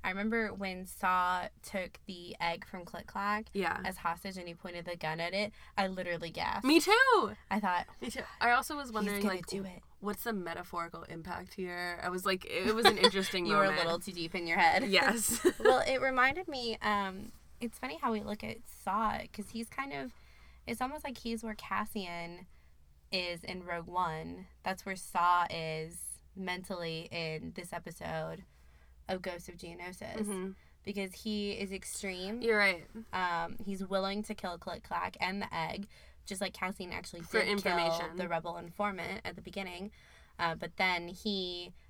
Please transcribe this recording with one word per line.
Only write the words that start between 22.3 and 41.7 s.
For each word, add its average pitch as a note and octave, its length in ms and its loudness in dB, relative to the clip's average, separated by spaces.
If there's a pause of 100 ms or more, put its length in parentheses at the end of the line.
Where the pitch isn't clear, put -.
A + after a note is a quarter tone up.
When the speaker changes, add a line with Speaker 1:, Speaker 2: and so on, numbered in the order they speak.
Speaker 1:
is F3 320 -2
in F3+ 220 -8
Rogue E3+ 240 -2
One. F3 580 0 (160)
That's F#3+ 240 -4
where G3 80 -2
Saw F3 560 4
is D#3+ 480 -4 (380)
mentally F3+ 760 -4
in D#3+ 460 -4
this F3 160 -10
episode E3 720 -6 (640)
of F#3 140 -2
Ghost F3 260 -6
of E3+ 80 -14
Geonosis. F3 600 -10
Speaker 2:
Mm-hmm. G3 320 -2 (340)
Speaker 1:
Because G3 280 -4
he G#3 400 -2
is F#3+ 200 -4
extreme. F#3+ 680 -6
Speaker 2:
You're A3+ 180 6
right. F#3 260 6 (280)
Speaker 1:
Um, F3 520 0
he's F#3+ 200 -2
willing G3 400 2
to G#3+ 100 -6
kill F3 240 -6
Click - 280 -8
Clack F3+ 340 -2
and F#3+ 220 0
the - 100 -6
egg, E3 360 -4 (380)
just G3 160 -4
like F#3+ 100 -4
Cassian F#3 400 -6
actually F3 300 -8
Speaker 2:
For - 180 0
Speaker 1:
did - 60 4
kill F#3+ 320 2
Speaker 2:
information. E3+ 380 0
Speaker 1:
the F3+ 120 -2
rebel E3+ 300 -2
informant F3+ 640 -4
at F3 100 -6
the F#3 60 -12
beginning. F#3+ 500 -8 (480)
Uh, E3+ 180 2
but E3+ 200 -8
then F3+ 320 2
he F3+ 640 -4 (180)